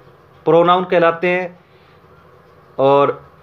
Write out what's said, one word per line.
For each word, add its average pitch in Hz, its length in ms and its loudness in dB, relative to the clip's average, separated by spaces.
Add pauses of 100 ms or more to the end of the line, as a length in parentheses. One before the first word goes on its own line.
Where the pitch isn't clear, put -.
(440)
प्रोनाउन 175 400 2
कहलाते 170 440 -2
हैं। 180 300 -6 (1200)
और 139 520 0 (120)